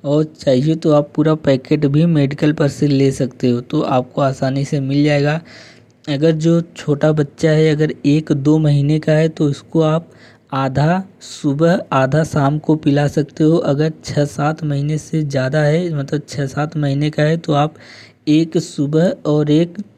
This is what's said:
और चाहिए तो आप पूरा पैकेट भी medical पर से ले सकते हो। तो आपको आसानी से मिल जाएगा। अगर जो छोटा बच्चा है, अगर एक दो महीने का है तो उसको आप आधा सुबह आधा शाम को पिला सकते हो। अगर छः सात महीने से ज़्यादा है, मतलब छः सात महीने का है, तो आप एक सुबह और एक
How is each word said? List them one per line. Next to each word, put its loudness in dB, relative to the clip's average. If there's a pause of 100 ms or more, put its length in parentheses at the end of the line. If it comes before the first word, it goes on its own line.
और 0 (160)
चाहिए 2
तो 0
आप 2
पूरा 2
पैकेट 0
भी 2
medical 0
पर 0
से -2
ले 2
सकते -4
हो। 0
तो -4
आपको -2
आसानी -2
से -4
मिल 0
जाएगा। 0 (720)
अगर 2
जो 2 (160)
छोटा 0
बच्चा 0
है, 4
अगर 0 (120)
एक 2
दो 2
महीने 2
का -2
है 2
तो -2
उसको -2
आप 0 (440)
आधा 0 (180)
सुबह 0 (120)
आधा 2
शाम 0
को 0
पिला 0
सकते -2
हो। 4
अगर 0 (100)
छः -2
सात -4
महीने -2
से -4
ज़्यादा -2
है, 0
मतलब -4
छः -6
सात -6
महीने -2
का -2
है, 0
तो -4
आप 0 (540)
एक 2
सुबह 0 (160)
और 0
एक 0 (200)